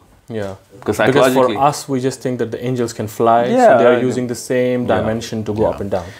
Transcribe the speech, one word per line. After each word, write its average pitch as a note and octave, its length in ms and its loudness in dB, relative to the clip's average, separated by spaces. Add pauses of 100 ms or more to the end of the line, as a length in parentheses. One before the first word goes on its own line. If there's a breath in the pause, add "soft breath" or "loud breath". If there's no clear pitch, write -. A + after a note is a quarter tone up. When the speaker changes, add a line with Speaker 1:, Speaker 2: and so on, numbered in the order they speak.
(280)
Speaker 1:
Yeah. G2+ 280 -8 (220)
Speaker 2:
Because - 200 -4
Speaker 1:
Because A#2 160 2
for C#3 80 4
Speaker 2:
psychologically B2+ 340 2
Speaker 1:
us, C#3 320 0
we C3+ 120 -2
just B2+ 200 -4
think B2+ 200 -4
that A2 100 -4
the A2+ 120 -8
angels A#2+ 300 -4
can A2 160 -8
fly, A#2 380 2
so - 60 -2
Speaker 2:
Yeah, A#3 260 6
Speaker 1:
they A#2 80 4
are B2 100 6
Speaker 2:
I B2 40 0
know. B2+ 100 0
Speaker 1:
using B2 160 -4
the A#2+ 80 -6
same B2 520 -2
Speaker 2:
Yeah. A2+ 120 0
Speaker 1:
dimension A2 460 -4
to G#2+ 100 -4
go A2 80 -2
Speaker 2:
Yeah. F#2+ 120 2
Speaker 1:
up - 60 -10
and G2+ 100 -8
down. F#2 140 -4 (160)